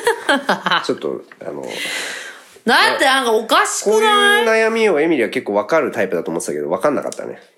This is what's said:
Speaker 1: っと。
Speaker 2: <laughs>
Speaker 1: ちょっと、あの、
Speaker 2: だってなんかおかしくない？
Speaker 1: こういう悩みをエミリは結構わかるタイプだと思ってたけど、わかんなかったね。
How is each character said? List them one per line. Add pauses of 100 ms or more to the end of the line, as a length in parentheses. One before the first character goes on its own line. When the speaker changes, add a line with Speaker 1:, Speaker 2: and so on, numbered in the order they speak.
(360)
Speaker 1:
っ
と。
Speaker 2:
<laughs>
Speaker 1:
ち
ょ
っ
と、 (180)
あ
の、 (1000)
Speaker 2:
だ
っ
て
な
ん
か
お
か
し
く
な
い？
Speaker 1:
こ
う
い
う
悩
み
を
エ
ミ
リ
は
結
構
わ
か
る
タ
イ
プ
だ
と
思
っ
て
た
け
ど、
わ
か
ん
な
か
っ
た
ね。 (200)